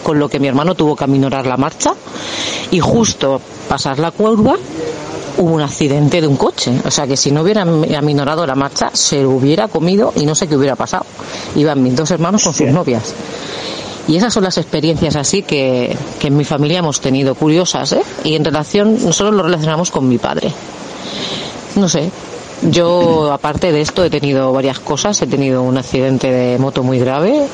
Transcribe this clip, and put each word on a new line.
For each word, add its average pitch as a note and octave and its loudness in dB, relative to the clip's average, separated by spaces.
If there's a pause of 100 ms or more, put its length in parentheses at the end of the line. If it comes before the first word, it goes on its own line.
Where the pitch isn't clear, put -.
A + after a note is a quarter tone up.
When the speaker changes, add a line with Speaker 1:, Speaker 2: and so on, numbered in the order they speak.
Speaker 1:
con D3+ 2
lo D3 2
que C#3+ -2
mi C#3 2
hermano D3+ 2
tuvo D3+ 2
que D3+ -2
aminorar C3+ 2
la B2+ 0
marcha D#3+ -2 (760)
y F#3 2
justo C#3+ 2 (280)
pasar C#3 -2
la E3 0
curva A3 2 (840)
hubo E3 2
un D3+ 2
accidente D3 2
de D#3 2
un C#3 4
coche. C3 0
O - -2
sea, D3 0
que C3+ 0
si C#3 0
no D3+ 2
hubieran E3+ 2
aminorado D3 0
la C3 -2
marcha, C#3 -2
se - 0
lo C3 2
hubiera C#3+ 2
comido F#3+ 2
y D3 0
no D3+ 0
sé F3+ -2
qué D3+ 0
hubiera C3+ 2
pasado. D3 -4 (500)
Iban D3 2
mis B2+ 2
dos D#3 0
hermanos F3 2
con F3 0
sus - -4
Speaker 2:
Hostia. C3+ 2
Speaker 1:
novias. B2 0 (920)
Y D#3 2
esas G#3+ 2
son G3+ 2
las F3+ -2
experiencias D#3 0
así F#3+ 0
que, C3 0 (240)
que D3+ 0
en C#3+ 4
mi D3 4
familia D3+ 0
hemos D#3 -2
tenido, C3+ 0
curiosas, D#3 0
¿eh? A#3+ 2 (200)
Y D#3 -2
en D#3 0
relación, G#3 2
nosotros G3+ 2
lo F#3+ 2
relacionamos D#3+ 0
con C3+ 0
mi B2 2
padre. C#3 -2 (1200)
No G3 2
sé. D#3+ 0 (520)
Yo, E3+ 4
aparte D3+ 0
de D3+ 4
esto, E3+ 0
he D#3+ 2
tenido C#3 2
varias C3 0
cosas. G3+ -2
He D#3 0
tenido C3 2
un B2+ 2
accidente C3 0
de B2 2
moto C3+ 0
muy B2+ 2
grave D#3+ 2